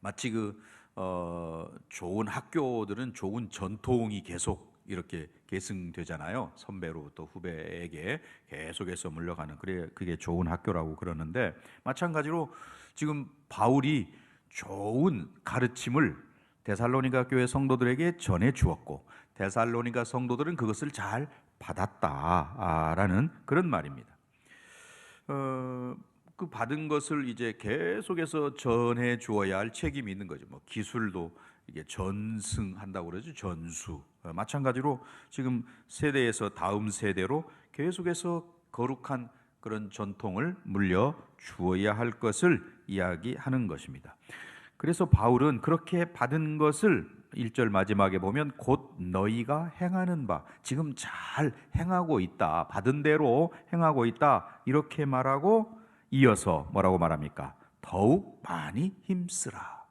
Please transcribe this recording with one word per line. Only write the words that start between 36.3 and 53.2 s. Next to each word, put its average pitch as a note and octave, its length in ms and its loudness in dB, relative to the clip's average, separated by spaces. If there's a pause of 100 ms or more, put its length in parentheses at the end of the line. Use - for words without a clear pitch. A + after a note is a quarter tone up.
다음 G#2 400 0
세대로 G2+ 540 0 (280)
계속해서 E3+ 760 -2 (240)
거룩한 B2+ 580 -4 (320)
그런 G#2+ 300 -6
전통을 G#2 720 -4
물려 G2+ 540 4 (220)
주어야 F#2 580 0
할 A#2 160 0
것을 A#2 500 4 (240)
이야기하는 G2 800 -2
것입니다. - 480 -10 (640)
그래서 E3+ 300 2
바울은 B2+ 560 6
그렇게 E3+ 500 2
받은 D3+ 460 0
것을 D3+ 520 4 (220)
일 A2+ 200 -4
절 A#2 160 4
마지막에 G2 500 4
보면 C3 380 0
"곧 - 420 0
너희가 A2+ 840 0
행하는 F3+ 460 0
바", E2+ 180 -2 (180)
지금 D3 340 -4
잘 - 560 -4 (220)
행하고 E3+ 460 2
있다, E2+ 480 0
받은 B2+ 340 0
대로 D3+ 500 4 (200)